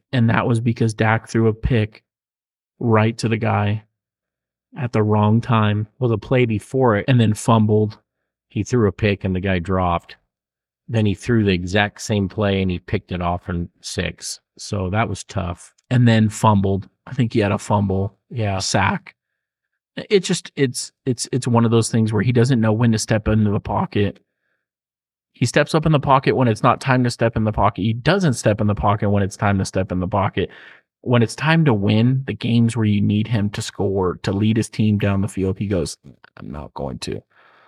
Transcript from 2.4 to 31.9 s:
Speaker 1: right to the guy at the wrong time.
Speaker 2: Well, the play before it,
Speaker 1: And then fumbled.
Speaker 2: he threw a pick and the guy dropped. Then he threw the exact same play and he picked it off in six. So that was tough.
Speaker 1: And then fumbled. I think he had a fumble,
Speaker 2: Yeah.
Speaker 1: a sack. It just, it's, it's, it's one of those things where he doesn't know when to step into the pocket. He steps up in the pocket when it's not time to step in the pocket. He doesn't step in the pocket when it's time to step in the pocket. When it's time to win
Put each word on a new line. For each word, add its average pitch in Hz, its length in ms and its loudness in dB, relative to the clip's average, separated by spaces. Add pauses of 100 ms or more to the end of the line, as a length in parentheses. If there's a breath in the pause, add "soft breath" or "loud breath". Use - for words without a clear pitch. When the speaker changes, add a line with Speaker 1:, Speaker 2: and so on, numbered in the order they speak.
Speaker 1:
right 113 400 2
to 117 100 -2
the 113 100 0
guy 107 460 -2 (960)
at 123 140 -6
the 110 100 0
wrong 107 380 2
time. 107 480 0 (100)
Speaker 2:
Well, 127 120 0
the 110 80 0
play 123 280 0
before 113 500 0
it, 101 120 -2
Speaker 1:
And 127 120 4
then 107 140 2
fumbled. 107 640 2 (500)
Speaker 2:
he 107 160 -4
threw 117 240 2
a 90 40 0
pick 101 320 -2
and 95 100 0
the 92 60 -2
guy 95 180 0
dropped. 87 580 -2 (720)
Then 110 180 0
he 101 80 2
threw 113 300 0
the 98 80 2
exact 92 480 -2
same 101 280 -2
play 98 340 -2
and 95 80 -2
he 90 80 -4
picked - 340 -8
it 90 80 -6
off 87 280 -4
in 85 200 -4 (120)
six. - 600 -8 (180)
So 95 320 -6
that 110 180 -2
was - 160 -8
tough. - 500 -10 (160)
Speaker 1:
And 123 160 4
then 110 220 4
fumbled. 98 600 2 (180)
I - 80 -14
think 117 180 -2
he 117 80 2
had 101 120 2
a 101 60 -2
fumble, 98 580 -2 (140)
Speaker 2:
Yeah. 107 280 -4
Speaker 1:
a - 20 -4
sack. - 540 -2 (920)
It 196 120 4
just, - 340 -6
it's, - 380 -4 (120)
it's, - 280 -4
it's 131 160 -4
one 117 160 4
of 113 80 2
those 113 180 2
things 110 220 0
where 101 100 0
he 123 100 0
doesn't 127 280 2
know 110 120 2
when 113 200 2
to 110 60 0
step 107 280 -2
into 107 240 2
the 104 100 -2
pocket. 101 600 -4 (1120)
He - 140 -2
steps 147 280 0
up 160 100 2
in 165 60 2
the 156 80 4
pocket 135 380 2
when 123 100 2
it's 110 160 0
not 123 180 2
time 127 220 2
to 120 80 0
step 117 260 -2
in 110 60 0
the 107 100 0
pocket. 104 300 0
He 113 100 0
doesn't 156 420 0
step 107 260 0
in 107 80 2
the 101 80 0
pocket 104 340 0
when 101 140 2
it's 92 120 -6
time 101 220 0
to 95 60 0
step - 260 -4
in 90 80 -4
the 90 100 -2
pocket. 95 400 -2 (540 loud breath)
When 120 200 2
it's 110 120 -2
time 160 300 0
to 147 80 4
win 110 540 0